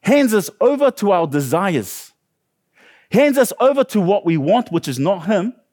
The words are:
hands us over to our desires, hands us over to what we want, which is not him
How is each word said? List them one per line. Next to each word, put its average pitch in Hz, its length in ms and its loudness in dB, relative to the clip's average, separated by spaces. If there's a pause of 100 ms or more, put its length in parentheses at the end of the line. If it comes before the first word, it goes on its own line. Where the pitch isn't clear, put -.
hands 262 340 2
us 196 140 0 (100)
over 277 340 2
to 202 200 -2
our 170 160 0
desires, 147 840 -4 (1000)
hands 269 240 2
us 262 240 2
over 269 240 2
to - 160 -2
what 190 240 0
we 165 140 0
want, 190 340 0
which 165 160 -4
is 123 100 -6
not 165 280 -2
him 208 280 -2 (180)